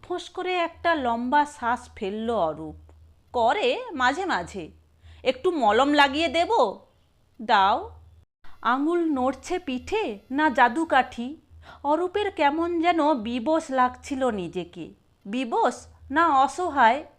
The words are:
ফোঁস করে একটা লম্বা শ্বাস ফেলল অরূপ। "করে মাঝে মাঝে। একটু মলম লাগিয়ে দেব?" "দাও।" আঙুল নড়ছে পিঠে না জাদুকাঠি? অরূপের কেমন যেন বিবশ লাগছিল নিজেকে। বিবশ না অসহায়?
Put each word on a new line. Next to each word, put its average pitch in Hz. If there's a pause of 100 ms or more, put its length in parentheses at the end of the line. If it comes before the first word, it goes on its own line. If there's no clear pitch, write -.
ফোঁস 349
করে 370
একটা 339
লম্বা 254
শ্বাস 247
ফেলল 220
অরূপ। 160 (580)
"করে 277
মাঝে 277
মাঝে। 185 (520)
একটু 254
মলম 269
লাগিয়ে 285
দেব?" 330 (640)
"দাও।" 220 (720)
আঙুল 285
নড়ছে 277
পিঠে 269 (120)
না 302
জাদুকাঠি? 254 (480)
অরূপের 359
কেমন 330
যেন 320
বিবশ 247
লাগছিল 254
নিজেকে। 175 (320)
বিবশ 247 (240)
না 302
অসহায়? 277 (140)